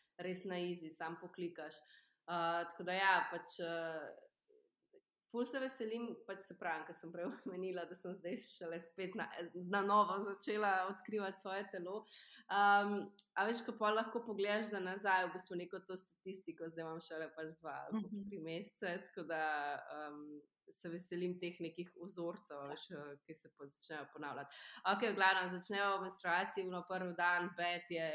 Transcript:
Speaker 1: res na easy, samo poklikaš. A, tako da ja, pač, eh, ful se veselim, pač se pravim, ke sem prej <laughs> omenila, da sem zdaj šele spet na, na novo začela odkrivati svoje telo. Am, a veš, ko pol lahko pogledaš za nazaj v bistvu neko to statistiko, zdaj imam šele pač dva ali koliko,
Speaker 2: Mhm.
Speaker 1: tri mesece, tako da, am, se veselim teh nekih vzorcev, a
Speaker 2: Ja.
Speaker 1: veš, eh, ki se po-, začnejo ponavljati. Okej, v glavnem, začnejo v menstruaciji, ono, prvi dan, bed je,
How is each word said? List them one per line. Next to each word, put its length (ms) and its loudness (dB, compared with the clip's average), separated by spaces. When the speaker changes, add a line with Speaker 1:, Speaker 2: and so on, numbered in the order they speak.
Speaker 1:
res 260 -4
na 120 -2
easy, 340 -2
samo 260 -6
poklikaš. 580 -6
A, 360 2
tako 200 -10
da 80 0
ja, 380 6
pač, 300 -6
eh, 520 -4
ful 120 2
se 140 0
veselim, 500 -2
pač 160 -8
se 160 -12
pravim, 280 -2
ke 60 -10
sem 200 -10
prej 120 -2
<laughs> 220 -4
omenila, 380 -2
da 100 -8
sem 200 -6
zdaj 220 -4
šele 440 -4
spet 340 -6
na, 120 -2
na 120 4
novo 380 8
začela 680 2
odkrivati 520 -2
svoje 300 -2
telo. 340 -4
Am, 600 8
a 160 2
veš, 180 2
ko 80 -4
pol 220 2
lahko 260 2
pogledaš 460 2
za 140 -2
nazaj 460 2
v 60 -2
bistvu 240 -6
neko 240 -6
to 160 -10
statistiko, 720 -10
zdaj 160 -8
imam 160 -6
šele 320 -6
pač 280 -8
dva 180 -6
ali 140 -8
koliko, 240 -2
Speaker 2:
Mhm. 120 -8
Speaker 1:
tri 120 -8
mesece, 640 -4
tako 200 -10
da, 180 0
am, 260 -8
se 220 -10
veselim 500 -2
teh 200 -4
nekih 360 -6
vzorcev, 640 -6
a 60 -6
Speaker 2:
Ja. 40 -6
Speaker 1:
veš, 220 -8
eh, 340 -8
ki 100 -10
se 160 -14
po-, 160 -14
začnejo 440 -10
ponavljati. 400 -8
Okej, 280 4
v 20 0
glavnem, 360 6
začnejo 480 2
v 40 -2
menstruaciji, 640 0
ono, 160 -2
prvi 320 -2
dan, 400 4
bed 300 0
je, 280 0